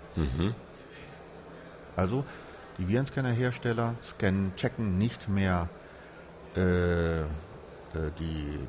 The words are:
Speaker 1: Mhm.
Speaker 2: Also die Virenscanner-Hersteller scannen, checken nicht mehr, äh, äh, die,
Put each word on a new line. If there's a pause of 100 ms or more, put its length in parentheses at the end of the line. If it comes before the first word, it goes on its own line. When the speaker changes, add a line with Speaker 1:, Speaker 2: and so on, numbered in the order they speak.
(140)
Speaker 1:
Mhm. (1400)
Speaker 2:
Also (540)
die
Virenscanner-Hersteller (100)
scannen,
checken
nicht
mehr, (840)
äh,
äh, (960)
die,